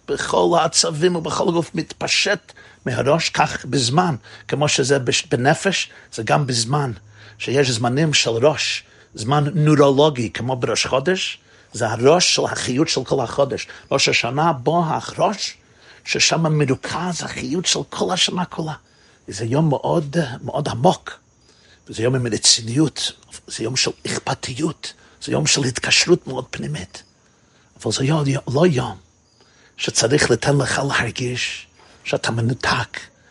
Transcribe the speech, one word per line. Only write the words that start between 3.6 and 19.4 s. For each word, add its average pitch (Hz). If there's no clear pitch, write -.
בזמן, 139
כמו 143
שזה 135
בש-, 127
בנפש, 147
זה 120
גם 143
בזמן, 127
שיש 131
זמנים 127
של -
ראש, 135
זמן 147
נורולוגי, 143
כמו 127
בראש 117
חודש, 151
זה 113
הראש 131
של 139
החיות -
של 131
כל 139
החודש. 123
ראש 139
השנה, 139
בו 156
הראש, 160
ששם -
מרוכז 156
החיות 131
של 165
כל 185
השנה 180
כולה. 156
זה 101